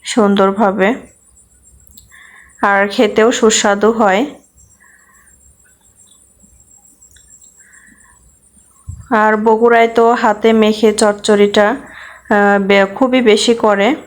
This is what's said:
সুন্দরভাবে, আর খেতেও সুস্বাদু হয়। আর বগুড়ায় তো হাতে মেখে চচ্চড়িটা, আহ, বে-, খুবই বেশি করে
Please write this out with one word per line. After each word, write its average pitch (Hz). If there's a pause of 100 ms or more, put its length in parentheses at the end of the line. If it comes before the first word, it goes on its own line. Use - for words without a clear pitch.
সুন্দরভাবে, 196 (1700)
আর 202
খেতেও 214
সুস্বাদু 214
হয়। 214 (4000)
আর 214
বগুড়ায় 226
তো 233 (100)
হাতে 226
মেখে 214
চচ্চড়িটা, 208
আহ, -
বে-, 196
খুবই 254
বেশি 226
করে 208 (180)